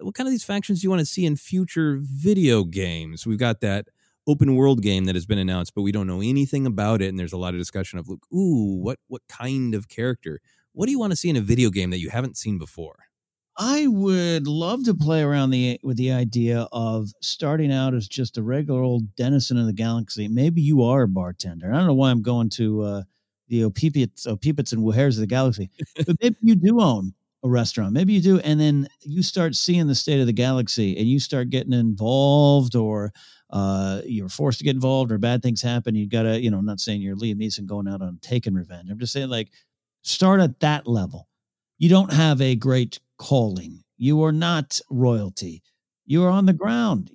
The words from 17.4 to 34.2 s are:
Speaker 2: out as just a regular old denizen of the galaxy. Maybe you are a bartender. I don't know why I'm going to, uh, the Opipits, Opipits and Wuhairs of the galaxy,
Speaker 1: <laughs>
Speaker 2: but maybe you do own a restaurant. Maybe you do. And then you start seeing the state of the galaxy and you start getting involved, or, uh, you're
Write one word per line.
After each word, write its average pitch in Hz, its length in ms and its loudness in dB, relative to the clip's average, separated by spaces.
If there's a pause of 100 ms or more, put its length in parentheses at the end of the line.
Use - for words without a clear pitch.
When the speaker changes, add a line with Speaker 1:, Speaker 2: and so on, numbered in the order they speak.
Speaker 2:
out 131 240 0
as 110 140 -4
just - 280 -6
a 113 60 -4
regular 131 400 -2
old 120 320 -2
denizen 127 440 0
of 117 80 2
the 107 60 -2
galaxy. 110 540 -4
Maybe 147 360 0
you 143 200 4
are 127 200 4
a 110 60 2
bartender. 90 640 -6
I 135 60 0
don't 185 80 2
know 143 80 4
why 131 160 4
I'm 117 120 2
going 120 280 0
to, 107 320 -2
uh, 101 200 -4 (460)
the 117 160 0
Opipits, 135 640 -2
Opipits 135 460 -2
and 110 100 0
Wuhairs 120 320 2
of 110 60 -2
the 107 80 -2
galaxy, 120 500 -2
Speaker 1:
<laughs> - 280 -6
Speaker 2:
but 165 140 2
maybe 240 200 2
you 220 160 6
do 214 240 4
own 104 340 2 (300)
a 127 40 0
restaurant. 113 440 0
Maybe 185 220 2
you 185 80 4
do. 185 180 6
And 151 180 0
then 147 300 2 (140)
you 156 200 -4
start 165 320 -2
seeing 175 320 2
the 139 80 2
state 143 260 0
of 123 60 2
the 117 60 2
galaxy 117 640 0
and 110 100 0
you 135 140 4
start 123 300 -4
getting 127 240 -2
involved, 131 1000 4
or, 107 380 -2 (380)
uh, 98 540 -2
you're 101 260 -6